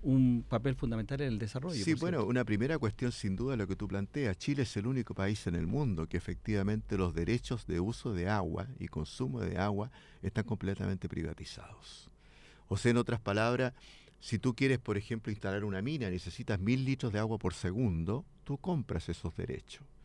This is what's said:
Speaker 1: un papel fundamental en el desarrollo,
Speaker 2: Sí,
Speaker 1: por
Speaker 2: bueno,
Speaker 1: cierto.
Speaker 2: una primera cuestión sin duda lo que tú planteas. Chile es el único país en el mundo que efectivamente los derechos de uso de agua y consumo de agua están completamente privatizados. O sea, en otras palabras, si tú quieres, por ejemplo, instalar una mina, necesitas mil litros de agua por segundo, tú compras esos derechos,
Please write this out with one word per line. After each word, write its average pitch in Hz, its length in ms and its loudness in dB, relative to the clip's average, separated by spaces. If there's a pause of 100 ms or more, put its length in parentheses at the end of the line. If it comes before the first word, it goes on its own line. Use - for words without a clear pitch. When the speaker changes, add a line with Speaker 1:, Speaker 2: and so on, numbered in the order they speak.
Speaker 1:
un 127 440 6
papel 127 280 2
fundamental 113 460 -2
en 135 80 0
el 110 100 0
desarrollo, 127 440 -2
Speaker 2:
Sí, 160 100 4
Speaker 1:
por 139 80 2
Speaker 2:
bueno, 170 180 2
Speaker 1:
cierto. 101 100 2
Speaker 2:
una 123 160 4
primera 117 320 2
cuestión 117 340 0
sin 95 240 -2
duda 123 220 0
lo 101 80 0
que 92 100 -2
tú 104 120 -4
planteas. 98 500 0
Chile 139 240 0
es - 160 -2
el 101 80 0
único 123 300 -2
país 101 320 0
en 85 80 2
el 82 100 0
mundo 95 420 0
que 92 100 -2
efectivamente 104 800 0
los 87 180 2
derechos 110 500 0
de 85 140 0
uso 110 340 -2
de 87 160 0
agua 92 380 0 (100)
y - 120 -6
consumo 127 520 -4
de 90 160 0
agua 101 320 0 (320)
están 104 220 0
completamente 98 680 -2
privatizados. - 1000 -8 (560)
O 98 100 0
sea, 120 140 6
en 120 60 6
otras 113 220 2
palabras, 120 540 2 (460)
si - 180 -2
tú 123 180 0
quieres, 135 220 4
por 104 200 -2
ejemplo, 110 340 -4
instalar 101 320 -2
una 98 180 -2
mina, 123 300 -2
necesitas 90 480 -4
mil 127 260 2
litros 131 260 0
de 101 60 2
agua 110 220 2
por 92 160 -2
segundo, 95 720 0 (180)
tú 139 160 -4
compras 123 500 -2
esos 85 260 -4
derechos, - 480 -6 (220)